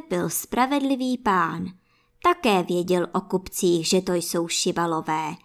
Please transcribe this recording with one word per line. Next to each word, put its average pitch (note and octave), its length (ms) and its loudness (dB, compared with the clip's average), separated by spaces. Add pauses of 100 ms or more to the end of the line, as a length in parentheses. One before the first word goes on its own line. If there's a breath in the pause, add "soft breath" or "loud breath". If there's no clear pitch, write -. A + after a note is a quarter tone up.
(100)
byl F3 200 -2
spravedlivý C4 880 0
pán, F3 480 0 (560 soft breath)
také B3 400 4
věděl F3 500 0
o F3+ 80 0
kupcích, F3 680 0
že F#3 120 4
to F#3 140 -2
jsou E3+ 340 -2
šibalové, E3 840 -2 (100)